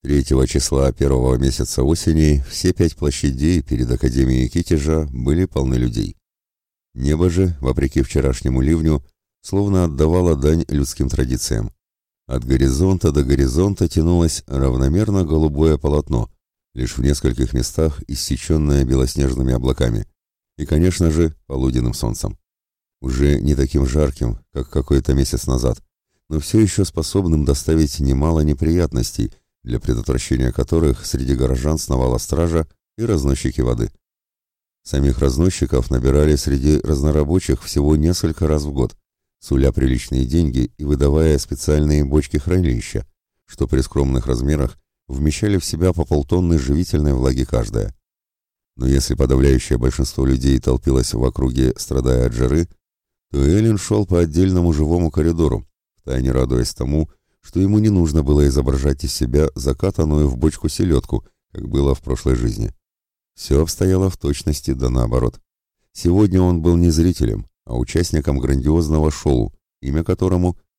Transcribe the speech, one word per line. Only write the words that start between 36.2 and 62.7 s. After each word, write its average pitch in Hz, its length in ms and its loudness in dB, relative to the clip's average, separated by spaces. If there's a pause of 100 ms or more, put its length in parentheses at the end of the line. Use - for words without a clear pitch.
среди 69 440 0
разнорабочих 76 840 0
всего 73 340 0
несколько 80 500 0
раз 76 180 0
в 73 80 -8
год, 65 240 -4 (440)
суля 65 320 2
приличные 64 540 -2
деньги 64 500 0
и 73 80 -10
выдавая 73 540 2
специальные 73 640 0
бочки-хранилища, 73 1040 -2 (400)
что - 200 -4
при 65 140 0
скромных 65 460 -2
размерах 69 520 -2 (280)
вмещали 76 520 0
в - 60 -4
себя 87 280 0
по 82 120 -2
полтонны 82 540 0
живительной 73 560 0
влаги 64 300 0
каждая. 53 500 -4 (840)
Но 62 100 -4
если 67 280 2
подавляющее 65 640 2
большинство 65 460 -2
людей 65 360 2
толпилось 64 540 0
в 58 100 -2
округе, 64 520 0
страдая 64 500 0
от 58 80 -4
жары, 64 340 0 (640)
то 69 120 -2
Эллен 104 340 2
шёл 104 300 -2
по 87 140 2
отдельному 87 520 2
живому 78 380 0
коридору, 78 580 0 (400)
втайне 64 240 -2
радуясь 62 400 0
тому, 73 380 -2 (320)
что - 180 -6
ему 101 200 2
не 110 100 2
нужно 80 320 2
было 73 260 4
изображать 67 560 0
из 71 80 -6
себя 67 420 0
закатанную 76 720 0
в 64 120 -2
бочку 76 320 -2
селёдку, - 560 -2 (260)
как 62 160 -10
было 67 260 2
в - 60 -6
прошлой 65 340 -2
жизни. 55 380 -2 (640)